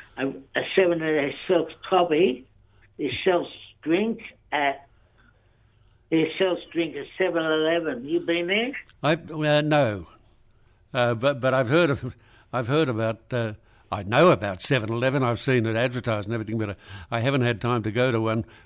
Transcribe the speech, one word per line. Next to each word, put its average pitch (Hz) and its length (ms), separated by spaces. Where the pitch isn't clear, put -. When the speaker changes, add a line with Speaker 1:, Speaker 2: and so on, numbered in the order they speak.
Speaker 1:
a, 131 80
a 127 60
Seven 175 220
that 156 340
sells - 240
coffee. 180 560
It 135 160
sells 175 220
drink 202 380
at. 143 340
It 160 280
sells 185 200
drink 156 240
at 139 100
Seven 170 280
Eleven. 156 600
You 165 160
been 170 280
there? 226 240
Speaker 2:
I, 147 120
uh, 151 480
no, 131 460
uh, 123 220
but, 127 260
but 127 140
I've 131 140
heard 156 220
of, 123 260
I've 120 160
heard 147 200
about. 110 320
Uh, 117 200
I 95 100
know 135 300
about 95 280
Seven 113 320
Eleven. 131 300
I've 120 180
seen 127 260
it 110 100
advertised 117 500
and 113 80
everything, 110 240
but 107 120
I, 95 60
I 117 80
haven't 139 220
had 117 180
time 120 240
to 107 80
go 123 180
to 113 100
one. 110 240